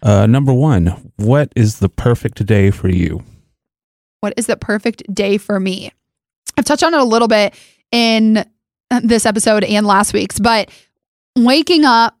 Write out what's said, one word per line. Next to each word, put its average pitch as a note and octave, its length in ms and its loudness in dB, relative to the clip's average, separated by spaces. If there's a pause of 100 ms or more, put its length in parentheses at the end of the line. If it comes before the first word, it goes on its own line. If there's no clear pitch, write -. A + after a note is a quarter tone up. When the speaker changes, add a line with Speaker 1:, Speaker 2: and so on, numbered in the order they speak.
Speaker 1:
Uh, G#2 220 4
number C3+ 280 2
one, B2 340 2 (300)
what C3 400 0
is G#2+ 240 0
the G2 80 0
perfect - 580 -4
day G2+ 240 2
for - 180 -4
you? F2+ 360 -2 (960)
Speaker 2:
What G#3 160 -6
is A#3 100 -6
the A3+ 100 -2
perfect - 460 -6 (100)
day G3 240 -2
for G#3 220 -4
me? F#3+ 320 -6 (680)
I've C#4 100 -2
touched D4+ 180 0
on E4+ 100 0
it D4+ 60 2
a C4 40 2
little A#3 220 2
bit G#3+ 280 0 (360)
in A3 540 2 (580)
this A3+ 240 0
episode G#3+ 380 0
and G#3 200 -2
last G3+ 280 0
week's, G3 260 -4
but A3 320 0 (640)
waking D4 520 2
up A#3 340 2